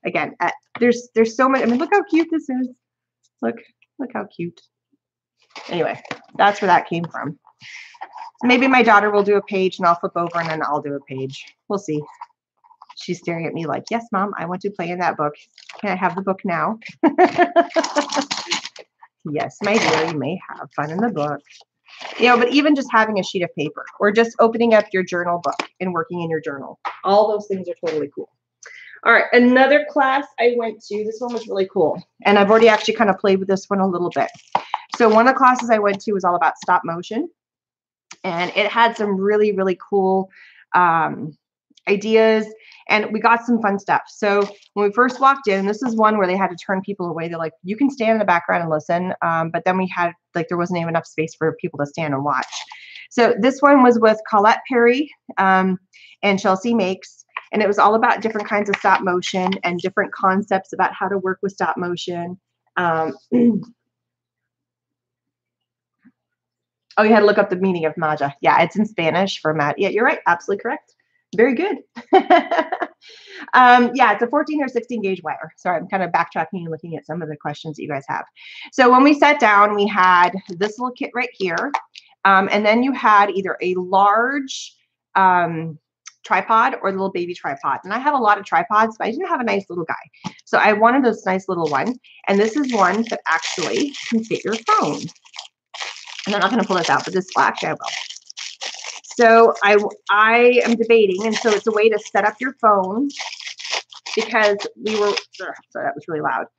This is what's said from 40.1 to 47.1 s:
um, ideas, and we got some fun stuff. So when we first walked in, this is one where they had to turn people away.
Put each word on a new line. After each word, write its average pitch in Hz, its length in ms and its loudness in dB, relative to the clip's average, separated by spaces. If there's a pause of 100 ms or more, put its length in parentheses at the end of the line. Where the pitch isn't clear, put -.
um, 160 600 0 (500)
ideas, 220 600 2 (420)
and 208 240 0
we 220 60 -2
got 233 260 2
some 233 160 0
fun 202 180 0
stuff. - 280 -2
So 202 340 0 (320)
when 202 140 0
we 202 60 0
first 254 260 2
walked 269 280 2
in, 196 200 0
this 214 160 -4
is 233 120 -2
one 214 220 2
where 196 100 2
they 180 100 0
had 190 120 0
to 180 60 -10
turn 190 260 -6
people 196 260 -8
away. 165 200 -8